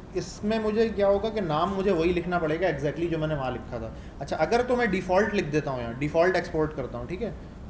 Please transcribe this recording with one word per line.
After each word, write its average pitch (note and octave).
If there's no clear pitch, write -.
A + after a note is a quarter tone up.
इसमें G#3
मुझे G#3+
क्या G3
होगा G3+
कि G#3+
नाम D#3+
मुझे G3
वही E3+
लिखना F3
पड़ेगा E3
exactly D3+
जो D#3+
मैंने D#3
वहाँ C3
लिखा A#2+
था। A2+
अच्छा, -
अगर F#3
तो B3
मैं A#3+
default F#3+
लिख F#3+
देता D3
हूँ B2+
यहाँ, A#2
default E3
export D#3
करता A#2+
हूँ, B2
ठीक F#3
है, G3